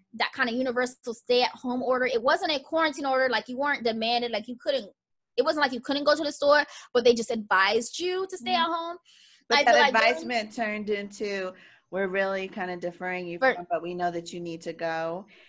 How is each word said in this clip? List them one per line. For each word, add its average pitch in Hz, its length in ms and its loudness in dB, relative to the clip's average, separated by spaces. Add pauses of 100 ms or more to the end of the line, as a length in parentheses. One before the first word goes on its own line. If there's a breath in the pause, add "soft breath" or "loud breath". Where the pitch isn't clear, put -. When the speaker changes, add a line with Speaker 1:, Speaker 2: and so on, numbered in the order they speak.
(140)
Speaker 1:
that 220 180 -2
kind 254 180 -2
of 226 60 -2
universal 247 580 -2
stay-at-home 247 680 -2
order, 254 220 0
it 233 180 0
wasn't 320 300 2
a 277 80 -2
quarantine 320 440 -2
order. 262 240 2
Like, 214 200 -2
you 247 80 -8
weren't 277 260 -2
demanded, 233 480 0
like, 220 160 -4
you 247 80 -12
couldn't, 247 340 -4 (480)
it 262 60 4
wasn't 302 200 2
like 254 100 2
you 233 80 -6
couldn't 285 220 -2
go 294 120 6
to 311 80 -4
the 294 80 -2
store, 294 320 4 (300 loud breath)
but 240 100 4
they 247 100 8
just 226 180 -2
advised 214 680 2
you 359 300 -2
to 370 80 -12
stay 359 140 -6
Speaker 2:
Mm-hmm. 339 100 2
Speaker 1:
at 339 60 0 (100)
home. 339 200 -8 (500 soft breath)
Speaker 2:
But 190 120 4
Speaker 1:
I 196 40 4
Speaker 2:
that 240 100 6
Speaker 1:
feel - 80 8
like 262 120 4
during 220 160 6
Speaker 2:
advisement 233 460 -4
turned 214 340 -4
into, 202 640 -4 (380 soft breath)
we're 190 160 0
really 190 400 -2
kinda 180 300 -6
deferring 180 500 -6
you 170 120 -8
Speaker 1:
For 254 160 4
Speaker 2:
from, 175 140 -12
but 165 120 -2
we 175 120 -8
know 175 180 -2
that 170 220 -8
you 175 60 -10
need 170 220 -10
to 170 120 -10
go. 165 520 -6 (240 soft breath)